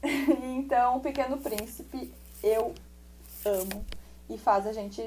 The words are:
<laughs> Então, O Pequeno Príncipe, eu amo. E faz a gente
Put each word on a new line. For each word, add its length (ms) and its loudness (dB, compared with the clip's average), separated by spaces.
<laughs> 420 4
Então, 400 4
O 20 -2
Pequeno 380 -2
Príncipe, 720 -6
eu 320 2
amo. 360 -2
E 80 -8
faz 300 4
a 80 -2
gente 320 -6